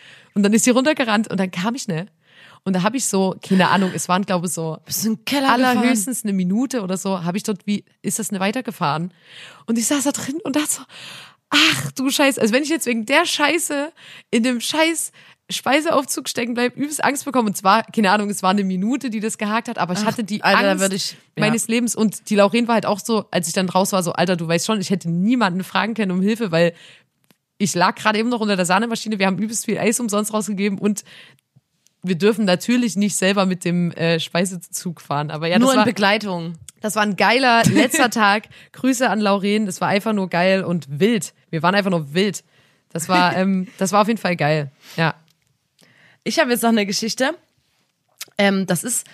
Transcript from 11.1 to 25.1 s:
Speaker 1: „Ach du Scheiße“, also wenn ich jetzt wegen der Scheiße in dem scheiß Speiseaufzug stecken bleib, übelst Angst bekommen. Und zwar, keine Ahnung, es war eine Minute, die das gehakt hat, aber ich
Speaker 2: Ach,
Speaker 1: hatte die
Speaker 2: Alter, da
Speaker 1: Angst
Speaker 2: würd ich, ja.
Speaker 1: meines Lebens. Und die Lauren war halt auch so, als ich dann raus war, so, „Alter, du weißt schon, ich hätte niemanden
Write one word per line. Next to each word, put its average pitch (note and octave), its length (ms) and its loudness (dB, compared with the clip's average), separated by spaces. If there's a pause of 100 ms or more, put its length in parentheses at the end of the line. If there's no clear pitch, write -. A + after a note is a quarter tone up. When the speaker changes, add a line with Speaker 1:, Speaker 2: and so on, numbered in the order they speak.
Speaker 1:
„Ach D4+ 400 2
du C4 180 -2
Scheiße“, C#4 320 2
also A3 120 2
wenn C4+ 100 2
ich C#4 60 -6
jetzt D#4+ 180 -2
wegen A#3 180 -2
der D4 200 2
Scheiße D4 680 -2 (400)
in A#3 120 2
dem B3 180 0
scheiß D#4+ 500 0 (400)
Speiseaufzug - 800 0
stecken A#3+ 260 -4
bleib, A#3+ 220 -2
übelst C#4+ 260 -4
Angst C4+ 220 0
bekommen. A#3+ 240 0
Und F#3+ 80 -4
zwar, G#3 260 4
keine G3+ 280 2
Ahnung, G#3 180 2
es - 140 -6
war F#3 80 4
eine G3+ 120 2
Minute, G3+ 460 -2
die A3 100 -6
das G#3+ 200 -6
gehakt A3 280 -2
hat, A3+ 120 -8
aber D#3+ 140 -2
ich F#3+ 80 -2
Speaker 2:
Ach, G#3+ 60 0
Speaker 1:
hatte A3+ 160 -2
die G3+ 200 -6
Speaker 2:
Alter, G3 200 6
da G3 80 4
Speaker 1:
Angst F#3 120 0
Speaker 2:
würd F#3+ 100 0
ich, - 180 -6
ja. - 60 -18 (280)
Speaker 1:
meines A3+ 220 0
Lebens. A#3 280 0
Und - 340 -2
die G#3+ 60 2
Lauren G3+ 320 4
war A#3 80 2
halt G#3 100 0
auch G3+ 140 0
so, G#3+ 320 -2
als F3 160 -2
ich E3+ 60 -6
dann F#3 160 0
raus F#3 240 2
war, F#3 100 0
so, E3 100 -2
„Alter, F3+ 220 2
du E3+ 120 -6
weißt E3+ 180 0
schon, A3 160 0
ich - 100 -6
hätte F3+ 180 -2
niemanden F#3+ 540 0